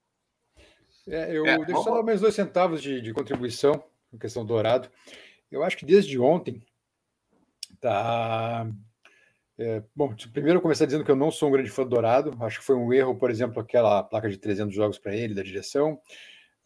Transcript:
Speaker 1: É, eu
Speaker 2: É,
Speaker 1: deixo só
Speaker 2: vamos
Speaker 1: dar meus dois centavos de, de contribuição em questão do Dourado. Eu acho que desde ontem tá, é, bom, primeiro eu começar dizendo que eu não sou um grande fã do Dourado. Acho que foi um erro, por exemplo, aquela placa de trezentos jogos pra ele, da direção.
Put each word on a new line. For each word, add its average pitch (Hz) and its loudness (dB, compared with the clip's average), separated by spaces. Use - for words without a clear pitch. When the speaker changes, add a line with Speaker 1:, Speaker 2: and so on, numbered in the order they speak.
Speaker 1:
É, 160 -6
eu 156 -2
Speaker 2:
É, 165 4
Speaker 1:
deixo 156 -2
só - -2
Speaker 2:
vamos 233 2
Speaker 1:
dar 226 0
meus 220 0
dois 208 2
centavos 180 0
de, 135 -6
de 113 -10
contribuição 127 0
em 113 -20
questão 113 -8
do 104 -8
Dourado. 113 2
Eu 139 -4
acho 180 -2
que - -14
desde 147 4
ontem 127 0
tá, 113 -2
é, 110 -4
bom, 135 -2
primeiro 151 4
eu 175 -4
começar 156 2
dizendo 147 0
que - 4
eu 135 6
não 147 2
sou 156 0
um 139 2
grande 131 2
fã - -2
do 127 -6
Dourado. 123 2
Acho 113 -6
que - -20
foi 135 4
um 120 0
erro, 131 4
por 127 0
exemplo, 117 -2
aquela 104 4
placa 110 -4
de 98 -6
trezentos 104 -4
jogos 104 0
pra 101 -6
ele, 110 -4
da 95 -4
direção. 117 -4